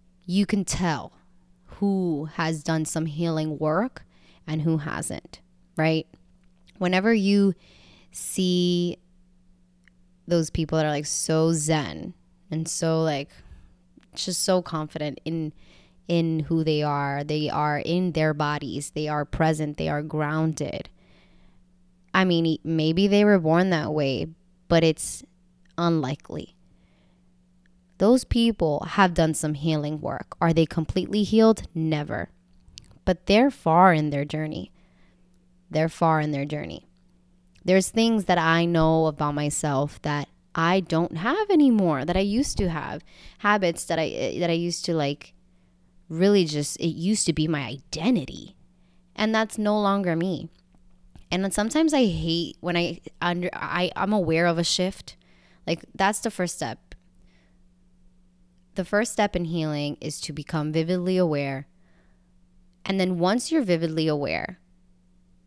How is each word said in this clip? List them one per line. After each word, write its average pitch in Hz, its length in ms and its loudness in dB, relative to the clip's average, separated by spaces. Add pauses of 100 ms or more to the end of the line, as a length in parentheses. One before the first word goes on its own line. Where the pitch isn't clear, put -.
(240)
you 185 220 0
can 196 180 -2
tell 165 480 -2 (540)
who 180 680 -2
has 160 280 -4
done 160 220 -2
some 160 220 -4
healing 156 520 -4
work 160 460 -2 (420)
and 156 160 -4
who 160 160 2
hasn't, - 600 -10 (360)
right? 160 300 0 (720)
Whenever 185 340 2
you 202 420 4 (580)
see 180 840 0 (1300)
those 165 240 0
people 160 280 -2
that 156 80 2
are, 151 40 0
like, 147 160 -4
so 160 460 0
zen 151 640 -2 (360)
and 160 180 -4
so, 160 340 0
like, 147 280 -2 (840)
just - 280 -6
so 185 200 2
confident 156 640 -8
in, 160 280 -4 (560)
in 165 320 2
who 160 240 0
they 151 180 0
are, 143 420 -2
they 151 260 -2
are 151 280 0
in 175 340 -2
their 156 220 2
bodies, 147 560 -4
they 151 180 -6
are 151 160 -2
present, 156 520 -2
they 160 120 -4
are 147 140 -2
grounded. 151 840 -4 (1300)
I 190 100 4
mean, 170 220 2
e-, 160 180 0
maybe 165 420 0
they 202 180 4
were 208 140 6
born 170 320 2
that 151 220 -2
way, 147 360 -2 (400)
but 165 140 4
it's - 400 0 (540)
unlikely. 160 800 -2 (1400)
Those 240 260 4
people 208 680 0
have 185 240 4
done 160 200 4
some 151 200 -2
healing 151 460 -2
work. - 400 -8
Are 170 120 4
they 160 140 4
completely 190 560 -2
healed? 220 400 6 (120)
Never. 156 560 -4 (760)
But - 220 -2
they're 233 240 6
far 175 440 6
in 151 160 0
their 143 140 -2
journey. 156 460 -6 (1000)
They're 156 180 0
far 160 320 2
in 151 100 -2
their 139 140 -4
journey. 147 420 -10 (760)
There's 185 240 4
things 226 380 0
that 175 120 4
I 165 260 4
know 160 420 4
about 147 280 -2
myself 147 680 -2
that 147 260 -4 (260)
I 170 260 2
don't 165 360 -2
have 311 340 -2
anymore, 214 540 4
that 175 120 0
I 190 40 2
used 208 380 -2
to 196 100 0
have, 147 340 -6 (360)
habits 196 460 0
that 165 140 -2
I, - 420 -2
that 170 100 0
I 165 40 2
used 170 300 -2
to, 170 100 -2
like, 147 400 -2 (760)
really 190 360 4
just, 147 340 -4
it 170 100 0
used 185 380 0
to 170 60 2
be 156 160 0
my 143 180 -2
identity. 151 880 -4 (580)
And 220 200 0
that's 220 240 -2
no 214 220 0
longer 196 360 0
me. 170 320 -4 (840)
And 185 120 -2
then 196 80 -2
sometimes 294 420 0
I 269 140 4
hate 165 540 -2
when 175 160 -2
I 170 240 -2 (200)
under-, 175 320 -2
I, - 440 -4
I'm 196 160 -2
aware 170 340 2
of 170 120 2
a 170 60 0
shift. - 520 -4 (500)
Like, 165 180 -4 (100)
that's 202 260 0
the 226 100 -4
first 180 240 -4
step. 113 240 -8 (2000)
The 185 80 -4
first 208 280 0
step 202 220 0
in 175 120 -2
healing 151 540 -2
is - 200 -8
to - 120 -10
become 151 380 -4
vividly 175 460 0
aware. 143 500 0 (1160)
And 190 160 0
then 185 180 0
once 196 320 0
you're 320 120 2
vividly 165 440 0
aware, 147 540 -4 (880)